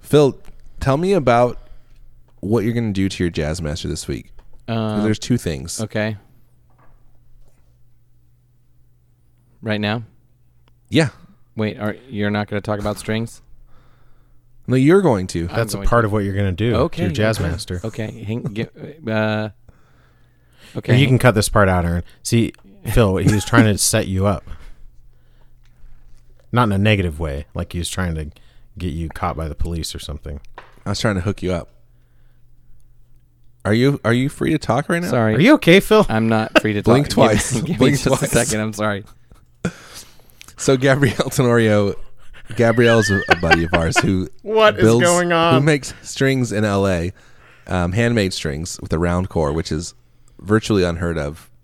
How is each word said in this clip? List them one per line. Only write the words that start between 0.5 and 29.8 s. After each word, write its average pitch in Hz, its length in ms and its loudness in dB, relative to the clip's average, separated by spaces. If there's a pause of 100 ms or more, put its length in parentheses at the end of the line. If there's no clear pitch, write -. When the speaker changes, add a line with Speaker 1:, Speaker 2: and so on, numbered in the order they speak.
Speaker 1:
tell 135 160 0
me 185 160 0
about 123 440 2 (840)
what 104 240 0
you're 117 80 0
gonna 113 180 -2
do 95 160 0
to - 160 -4
your 87 80 0
Jazzmaster 78 560 -6
this - 220 -8
week. - 240 -10 (340)
'Cause 110 320 -4
Speaker 2:
Um, 104 60 0
Speaker 1:
there's 107 140 0
two - 180 0
things. 76 420 -6
Speaker 2:
okay. 107 380 -4 (3500)
Right 107 180 -4
now? 107 240 -2 (880)
Speaker 1:
Yeah. 139 200 2 (460)
Speaker 2:
Wait, 107 240 -4
are, 104 160 -4 (140)
you're 104 200 -2
not 104 200 -2
gonna 104 100 -4
talk 104 220 -6
about 104 180 -4
strings? 113 420 -6 (1300)
Speaker 1:
No, 123 80 2
you're 151 260 6
going 107 260 2
to. 85 220 -4
Speaker 2:
I'm 104 60 -8
Speaker 3:
That's 113 180 -2
a - 40 -8
Speaker 2:
going 98 100 -2
Speaker 3:
part 117 160 4
Speaker 2:
to. 110 40 0
Speaker 3:
of 98 40 -2
what 104 140 0
you're 98 100 -4
gonna 98 160 0
do 107 240 0
Speaker 2:
Okay, 147 320 -2
Speaker 3:
to 87 60 -2
your 107 160 0
Speaker 2:
okay. 110 120 -2
Speaker 3:
Jazzmaster. 87 440 -6
Speaker 2:
Okay, 110 380 -10
hang, 113 200 -6
get, 110 320 -8 (320)
uh, 107 420 -2 (1300)
Speaker 3:
And 117 120 -10
you 123 180 4
Speaker 2:
okay. - 0 -
Speaker 3:
can 123 140 4
cut 120 160 4
this 104 140 0
part 104 200 4
out, 90 160 2
Aaron. 85 180 -2 (200)
See, 117 280 0 (420)
Phil, 101 240 4
he 85 140 2
was 104 140 0
trying 117 200 4
to 104 120 2
<laughs> - 160 0
set 110 140 0
you 95 180 0
up. 98 180 0 (2000)
Not 120 120 4
in 107 80 2
a 98 80 0
negative 98 400 2
way, 73 340 -6
like 87 200 -8
he 90 60 -6
was 82 100 -6
trying 87 260 -4
to 78 160 -8 (440)
get 90 160 -6
you 82 160 -6
caught 85 300 -6
by 78 100 -6
the 73 60 -8
police 82 400 -6